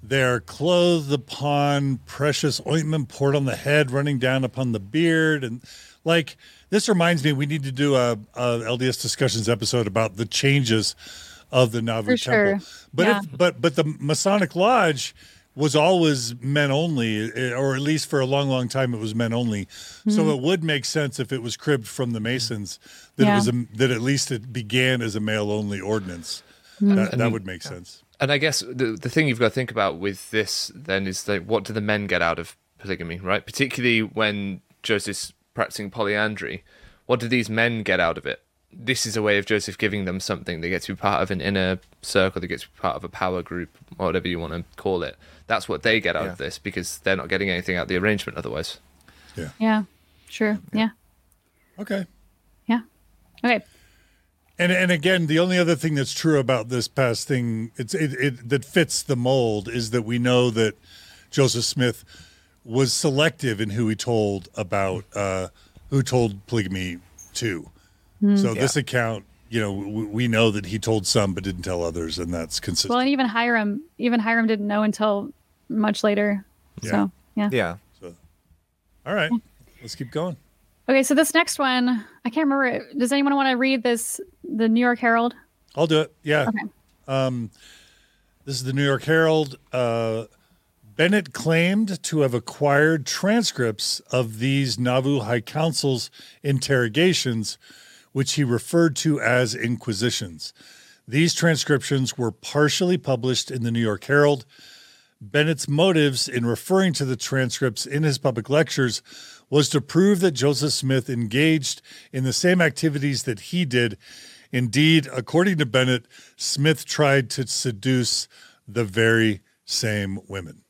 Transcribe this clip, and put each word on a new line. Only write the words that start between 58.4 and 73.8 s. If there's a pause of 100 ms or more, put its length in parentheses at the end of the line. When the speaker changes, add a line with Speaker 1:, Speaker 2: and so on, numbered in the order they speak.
Speaker 1:
that
fits
the
mold,
is
that
we
know
that (540)
Joseph
Smith (600)
was
selective
in
who
he
told
about, (100)
uh, (420)
who
told
polygamy (360)
to. (500)
Speaker 2:
Hmm.
Speaker 1:
So
Speaker 4:
Yeah.
Speaker 1:
this
account, (240)
you
know,
w-,
we
know
that
he
told
some
but
didn't
tell
others,
and
that's
consistent.
Speaker 2:
Well,
and
even
Hiram, (120)